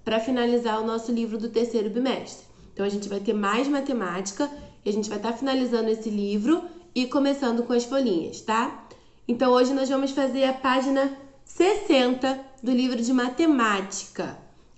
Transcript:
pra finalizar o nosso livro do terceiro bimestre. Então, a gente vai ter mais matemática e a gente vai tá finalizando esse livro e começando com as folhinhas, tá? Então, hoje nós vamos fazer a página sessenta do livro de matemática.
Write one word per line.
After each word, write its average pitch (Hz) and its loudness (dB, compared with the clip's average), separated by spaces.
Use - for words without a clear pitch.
pra 220 0
finalizar 240 2
o 220 -2
nosso 226 -2
livro 226 -2
do 220 -4
terceiro 226 0
bimestre. 240 -4
Então, 196 -2
a 202 0
gente 202 -4
vai 202 -4
ter 208 -2
mais 208 0
matemática 254 -2
e 208 -2
a 202 0
gente 208 -2
vai 208 -6
tá 233 -2
finalizando 240 0
esse 220 -2
livro 208 0
e 254 0
começando 269 2
com 247 -2
as 240 2
folhinhas, 240 0
tá? - -4
Então, 247 2
hoje 254 6
nós 269 0
vamos 269 0
fazer 269 0
a 262 2
página 269 0
sessenta 269 2
do 240 0
livro 247 2
de 233 0
matemática. 247 0